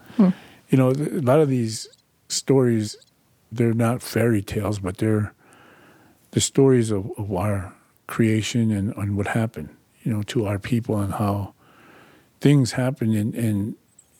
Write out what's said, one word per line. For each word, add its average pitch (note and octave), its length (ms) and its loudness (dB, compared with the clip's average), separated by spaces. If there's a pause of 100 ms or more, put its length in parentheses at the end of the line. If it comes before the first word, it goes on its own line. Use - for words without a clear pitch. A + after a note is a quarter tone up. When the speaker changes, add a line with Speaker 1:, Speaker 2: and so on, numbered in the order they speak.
(160)
Speaker 1:
Hmm. F#3+ 120 6 (400)
Speaker 2:
You C3+ 100 4
know, B2+ 140 4
th-, D3 180 -4
a F#3+ 100 -4
lot C3+ 200 4
of D3 80 4
these A#2 400 -4 (400)
stories, A#2+ 680 0 (540)
they're A#2 240 0
not A#2 260 0
fairy A2+ 400 0
tales, G2+ 380 -4
but F#2+ 200 -8
they're G#2+ 360 0 (960)
the - 100 0
stories B2+ 520 4
of, G2+ 260 -4
of G#2+ 160 -6
our G2+ 400 -4 (320)
creation A2 640 0
and, G2+ 260 -2
and G2+ 200 -4
what G2+ 120 -2
happened, A2 420 -4 (340)
you C3 80 -2
know, G#2 100 -2
to G#2+ 240 -4
our G2+ 140 -4
people A2+ 400 -2
and G2 140 -4
how G2+ 400 -4 (840)
things C#3 320 4
happen. B2 440 -2
And, G#2+ 180 -2
and, G#2+ 400 -2 (460)